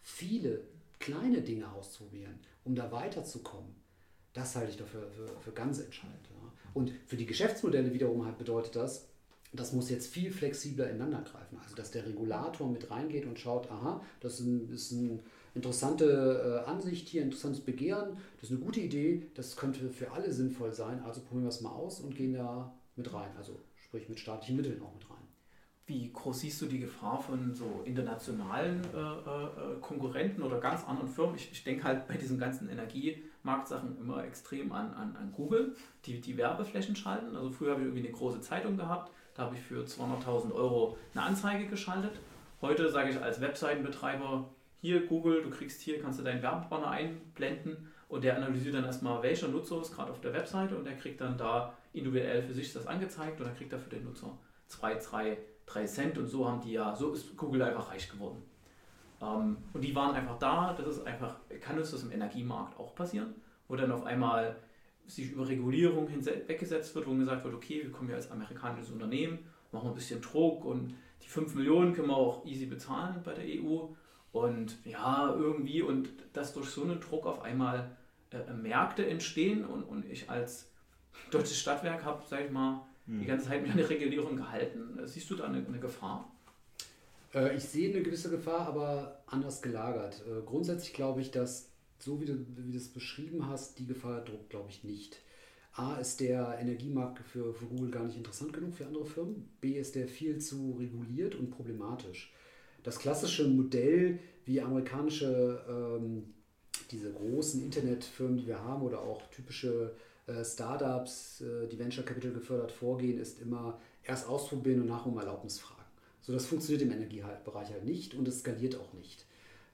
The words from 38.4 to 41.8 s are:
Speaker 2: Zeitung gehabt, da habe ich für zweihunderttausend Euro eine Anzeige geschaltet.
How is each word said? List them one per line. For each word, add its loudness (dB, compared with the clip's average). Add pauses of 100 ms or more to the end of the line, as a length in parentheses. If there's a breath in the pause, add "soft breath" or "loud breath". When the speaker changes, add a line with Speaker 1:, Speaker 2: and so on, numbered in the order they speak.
Speaker 2:
Zeitung 0
gehabt, -2 (220 loud breath)
da -4
habe -2
ich -8
für -4
zweihunderttausend 0
Euro 6 (160 loud breath)
eine 0
Anzeige 2
geschaltet. 0 (500 loud breath)